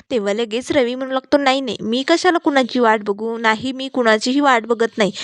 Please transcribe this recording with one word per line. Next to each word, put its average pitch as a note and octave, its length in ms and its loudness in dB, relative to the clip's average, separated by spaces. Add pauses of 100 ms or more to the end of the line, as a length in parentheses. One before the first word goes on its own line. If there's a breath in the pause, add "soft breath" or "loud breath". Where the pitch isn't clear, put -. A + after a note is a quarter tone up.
(120)
तेव्हा G3+ 220 -2
लगेच A#3 380 -4
रवी B3+ 240 2
म्हणू C4 180 -6
लागतो, C4 240 0
"नाही, C4+ 240 0
नाही, B3 200 -6
मी A#3 260 -2
कशाला E4+ 300 2
कुणाची C4+ 420 0
वाट A3 240 2
बघू? G#3+ 340 -4
नाही, A3+ 340 0
मी C4 160 -8
कुणाचीही B3 520 2
वाट B3+ 260 2
बघत A3+ 320 -2
नाही." G#3 140 0 (120)